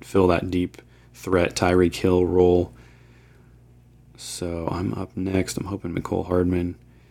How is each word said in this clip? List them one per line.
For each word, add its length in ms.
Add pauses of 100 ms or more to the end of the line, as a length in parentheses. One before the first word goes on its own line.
fill 280
that 220
deep 300 (320)
threat 420
Tyreek 400
Hill 300
role. 480 (1400)
So 560
I'm 220
up 220
next. 420
I'm 80
hoping 280
Mecole 320
Hardman 500 (340)